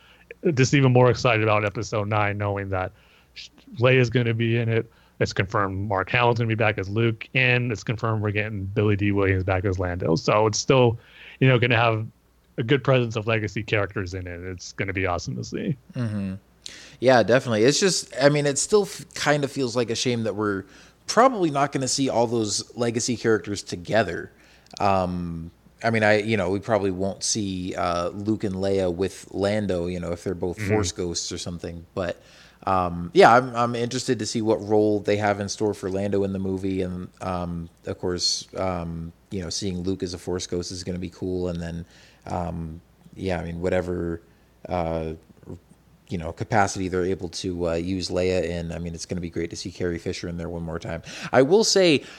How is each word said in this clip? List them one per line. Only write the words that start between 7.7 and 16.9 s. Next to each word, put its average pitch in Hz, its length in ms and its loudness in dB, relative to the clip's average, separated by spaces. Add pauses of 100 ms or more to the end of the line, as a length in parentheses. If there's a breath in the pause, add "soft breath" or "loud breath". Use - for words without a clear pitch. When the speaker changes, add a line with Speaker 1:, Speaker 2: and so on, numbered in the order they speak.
Speaker 1:
it's 101 120 -6
confirmed 110 380 -2
we're 107 100 0
getting 104 340 -4
Billy 104 300 2
Dee 101 160 2
Williams 95 320 2
back 95 220 0
as 92 120 0
Lando. 90 380 0
So 110 320 2
it's 107 100 0
still, 123 400 4 (420 loud breath)
you 131 80 6
know, 127 120 6
gonna 120 180 4
have 113 280 2 (520)
a 127 60 -4
good 131 200 2
presence 123 320 2
of 107 120 -2
legacy 110 360 0
characters 98 520 -2
in 92 120 -8
it. 87 140 -12
It's 92 320 -12
gonna 98 200 -4
be 92 120 0
awesome 87 300 -2
to - 80 -8
see. - 340 -6 (160)
Speaker 2:
Mm-hmm. 104 400 -4 (640 loud breath)